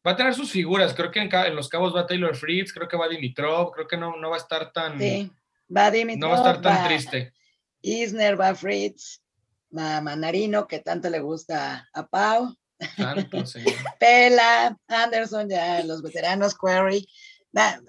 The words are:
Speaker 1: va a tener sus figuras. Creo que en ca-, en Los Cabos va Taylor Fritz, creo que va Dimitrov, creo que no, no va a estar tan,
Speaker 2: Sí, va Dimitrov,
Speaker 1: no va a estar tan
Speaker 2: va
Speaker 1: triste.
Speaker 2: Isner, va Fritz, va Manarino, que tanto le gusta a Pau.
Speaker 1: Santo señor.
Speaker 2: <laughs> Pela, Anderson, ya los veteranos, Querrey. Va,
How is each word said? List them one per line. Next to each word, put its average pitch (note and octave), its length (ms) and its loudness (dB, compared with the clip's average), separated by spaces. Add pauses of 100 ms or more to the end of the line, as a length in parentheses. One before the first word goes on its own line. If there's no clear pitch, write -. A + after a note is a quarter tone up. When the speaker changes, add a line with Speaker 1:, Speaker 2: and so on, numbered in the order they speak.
Speaker 1:
va F3 40 4
a F#3 60 0
tener B3 180 2
sus C4 160 -6
figuras. F3+ 420 2
Creo E3+ 180 -4
que G#3+ 100 -2
en G3+ 100 -4
ca-, F#3 160 2
en D#3+ 100 -2
Los C#3+ 140 -6
Cabos F3 260 0
va F3 100 0
Taylor F3 300 -2
Fritz, F3+ 380 -4
creo E3+ 140 -8
que F3 100 -4
va E3 100 0
Dimitrov, D#3+ 600 -2
creo D#3+ 180 -8
que F3 80 -4
no, E3+ 200 -8
no D#3+ 120 -8
va E3 80 -2
a E3 40 -6
estar D#3+ 320 -6
tan, D#3+ 260 -4
Speaker 2:
Sí, G3 340 -2 (420)
va G3+ 160 6
Dimitrov, A3+ 300 -4
Speaker 1:
no D#3 100 -2
va - 40 2
a - 40 4 (120)
estar - 100 -2
tan F3+ 240 2
Speaker 2:
va E3+ 40 0
Speaker 1:
triste. C3+ 440 -4 (480)
Speaker 2:
Isner, G#3+ 580 0
va F#3+ 160 2
Fritz, G3+ 680 -6 (540)
va D#3 240 -4
Manarino, E3+ 680 -2
que D#3 140 -8
tanto E3+ 280 -4
le E3 120 -2
gusta C#3+ 720 -6
a D#3 120 -10
Pau. A3 480 0 (420)
Speaker 1:
Santo C#3+ 500 -4
señor. - 260 -2 (140)
Speaker 2:
<laughs> - 140 -12
Pela, A#3+ 760 8 (120)
Anderson, A3+ 600 -2
ya F3 360 0
los D#3+ 180 -6
veteranos, F3+ 560 0
Querrey. F#3+ 480 2 (500)
Va, G#3 320 2